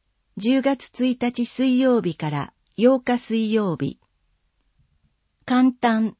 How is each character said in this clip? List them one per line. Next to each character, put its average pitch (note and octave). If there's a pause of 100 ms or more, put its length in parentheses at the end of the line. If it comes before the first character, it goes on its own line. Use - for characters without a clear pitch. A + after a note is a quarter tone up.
(360)
十 B3
月 C4
一 B3
日 A#3+
水 B3+
曜 B3
日 F3
か D#3
ら C#3+ (220)
八 B3+
日 B3
水 A3
曜 G3+
日。 C#3 (1500)
簡 B3+
単、 A3